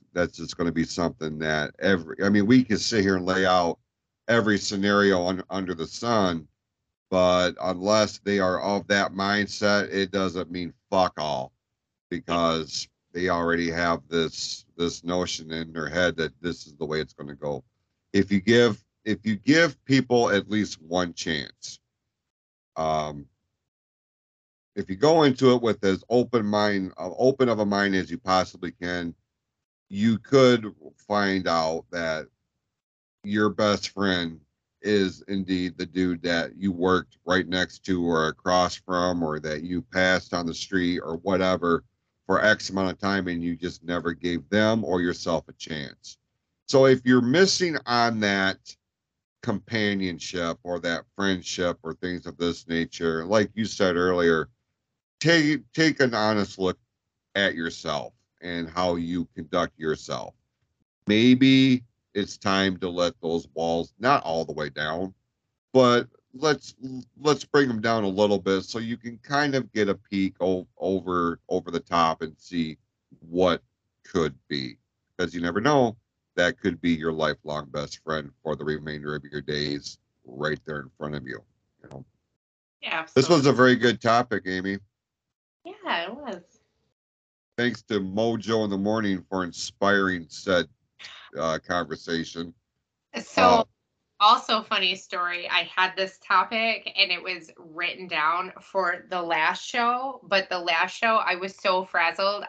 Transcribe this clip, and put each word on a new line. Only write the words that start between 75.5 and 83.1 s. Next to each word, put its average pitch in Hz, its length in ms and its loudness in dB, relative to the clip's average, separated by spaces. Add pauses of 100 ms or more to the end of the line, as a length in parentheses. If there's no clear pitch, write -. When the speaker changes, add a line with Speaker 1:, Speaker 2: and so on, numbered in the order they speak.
Speaker 1:
know, 127 360 2 (400)
that 87 240 0
could 87 200 -2
be 85 120 0
your 80 200 -2
lifelong 76 560 -4
best 73 360 -10
friend 78 260 -6 (140)
for 78 100 -4
the 71 100 -10
remainder 76 520 -6
of 69 80 -10
your 73 160 -12
days 73 580 -8 (260)
right 71 420 -6
there 76 120 -10
in 65 180 -14
front 76 200 -8
of 65 100 -10
you, 57 160 -14 (400)
you - 80 -20
know? 67 140 -18 (760)
Speaker 2:
Yeah, 170 220 -6 (120)